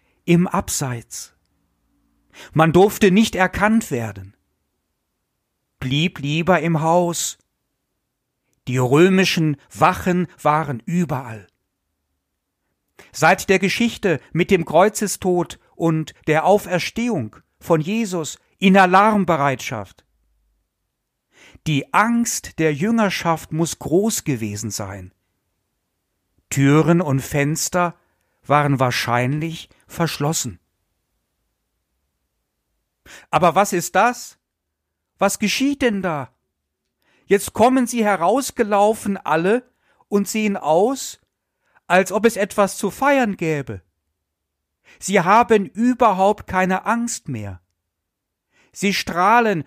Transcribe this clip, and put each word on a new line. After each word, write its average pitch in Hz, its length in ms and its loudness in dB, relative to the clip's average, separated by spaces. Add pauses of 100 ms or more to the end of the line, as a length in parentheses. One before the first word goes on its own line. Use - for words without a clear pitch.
(240)
im 170 240 4
Abseits. - 840 -6 (1200)
Man 160 180 4
durfte 202 380 4
nicht 214 240 2
erkannt 196 560 0
werden. 101 460 -8 (1400)
Blieb 147 400 -2
lieber 156 400 0
im 160 220 0
Haus. 170 580 -2 (1300)
Die 127 100 -2
römischen 160 800 4 (160)
Wachen 180 540 0 (120)
waren 147 460 -2
überall. 127 640 -6 (1600)
Seit 175 380 2
der 190 80 4
Geschichte 190 640 -2 (120)
mit 165 200 -2
dem 175 140 2
Kreuzestod 180 920 0 (180)
und 160 380 -2 (140)
der 151 180 0
Auferstehung 196 920 -2 (220)
von 160 220 0
Jesus 185 560 -6 (220)
in 190 180 6
Alarmbereitschaft. 175 1300 2 (1600)
Die 147 260 -2
Angst 233 680 0
der 156 160 0
Jüngerschaft 190 760 -2
muss 156 280 -4
groß 196 460 -2
gewesen 110 440 -6
sein. 98 420 -12 (1400)
Türen 151 500 4
und 139 200 -2
Fenster 156 760 -4 (480)
waren 143 360 2
wahrscheinlich 131 920 -2 (180)
verschlossen. 151 720 -4 (2750)
Aber 165 260 2
was 202 180 2
ist 175 220 -6
das? 226 440 0 (800)
Was 202 220 -2
geschieht 262 420 -2
denn 208 200 -2
da? 156 320 -6 (920)
Jetzt - 280 -2
kommen 254 320 4
sie 233 180 -4
herausgelaufen 208 1120 0
alle 180 520 -2 (380)
und 202 200 0
sehen 214 300 -4
aus, 185 640 -2 (640)
als 185 260 2
ob 202 140 -2
es 220 120 2
etwas 196 400 -2
zu 202 120 -4
feiern 262 480 0
gäbe. 143 460 -6 (1120)
Sie 190 240 0
haben 208 460 4
überhaupt 214 800 0
keine 185 380 -2
Angst 233 420 -4
mehr. 104 340 -10 (1080)
Sie 196 220 -2
strahlen 196 720 0